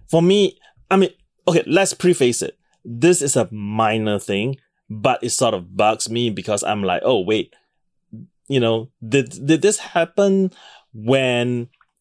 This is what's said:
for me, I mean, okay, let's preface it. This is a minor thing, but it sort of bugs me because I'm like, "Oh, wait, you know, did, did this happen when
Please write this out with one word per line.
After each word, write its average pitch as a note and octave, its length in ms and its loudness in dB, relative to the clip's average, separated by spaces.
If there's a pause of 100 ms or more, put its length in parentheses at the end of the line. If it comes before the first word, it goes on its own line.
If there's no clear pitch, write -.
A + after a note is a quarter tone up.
for E3 120 2
me, F#3+ 360 2 (320)
I F#3+ 80 4
mean, F#3+ 120 4 (380)
okay, E3+ 200 4
let's F#3 260 2
preface D3 480 2
it. - 160 -8 (280)
This D3+ 360 2
is B2+ 140 -2
a A#2 160 2
minor G#2+ 680 -2
thing, G#2+ 380 -4 (320)
but A2 340 -2
it A#2+ 60 -4
sort A2+ 240 0
of F#2 240 -10
bugs G#2+ 320 0
me A#2+ 200 -2
because G2+ 340 -4
I'm G#2 200 -4
like, F2+ 220 -2
"Oh, A#2+ 160 2
wait, A2 320 -2 (920)
you C3+ 120 -2
know, A2+ 320 -2 (160)
did, A#2 380 -2
did D#3 160 2
this G#3 180 2
happen F#3+ 720 0 (420)
when B2 760 -2 (320)